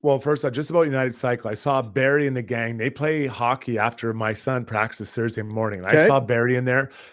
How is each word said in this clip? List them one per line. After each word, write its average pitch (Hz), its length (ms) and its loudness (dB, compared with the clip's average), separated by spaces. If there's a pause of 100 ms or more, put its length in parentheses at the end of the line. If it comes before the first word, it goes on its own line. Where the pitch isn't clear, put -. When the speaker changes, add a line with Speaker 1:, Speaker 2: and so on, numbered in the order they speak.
Speaker 1:
Well, 139 180 4
first 147 260 0
off, 127 80 -2
just 147 160 -4
about 165 140 4
United 131 300 0
Cycle, 123 360 -4
I 107 60 -4
saw 135 260 0
Barry 135 440 2
and 131 100 -2
the 123 60 -4
gang. 117 360 -4
They 113 120 -2
play 147 380 -2
hockey 120 500 -2
after 113 360 -2
my 110 180 -2
son 123 320 -2
practices 107 480 -4
Thursday 113 300 -4
morning. 107 380 -4
And 90 80 -8
I 101 40 4
Speaker 2:
Okay. 156 160 8
Speaker 1:
saw 139 140 6
Barry 120 340 2
in 127 100 -2
there. 131 240 2 (240)